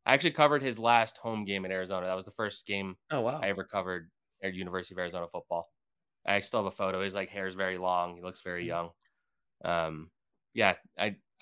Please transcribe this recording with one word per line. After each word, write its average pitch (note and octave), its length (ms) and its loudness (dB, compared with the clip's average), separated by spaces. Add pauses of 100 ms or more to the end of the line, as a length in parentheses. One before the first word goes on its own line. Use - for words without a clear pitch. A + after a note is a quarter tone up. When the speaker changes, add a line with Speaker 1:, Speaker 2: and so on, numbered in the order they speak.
Speaker 1:
I B2 100 8
actually D3+ 160 4
covered D3 320 6
his A#2+ 160 -2
last A#2 400 6
home A2 260 -4
game G2 180 -2
in F#2+ 80 -6
Arizona. F#2 360 -2
That F#2 80 0
was F#2+ 100 -6
the G2 60 -14
first - 340 -6
game G2 320 -4 (140)
Speaker 2:
Oh, C#3 100 0
wow. C3 200 0
Speaker 1:
I G2 80 0
ever F#2+ 140 -2
covered F2+ 460 -4 (320)
at F#2+ 140 -4
University F2+ 400 -6
of F2+ 40 -4
Arizona F2 320 -4
football. E2+ 400 -6 (540)
I G2+ 140 2
still A2 240 0
have F#2+ 100 -2
a - 20 -18
photo. F#2+ 280 -2
His, F#2+ 100 -2
like, F#2+ 160 -4
hair's F#2+ 240 -6
very F#2 240 -2
long. F2+ 380 0
He F2 80 -16
looks F2+ 180 -10
very F2 220 -6
Speaker 2:
Mm. E2+ 40 -4
Speaker 1:
young. E2+ 220 -4 (760)
Um, D#2+ 480 -2 (420)
yeah, G2+ 220 4 (220)
I, G#2 180 -2 (260)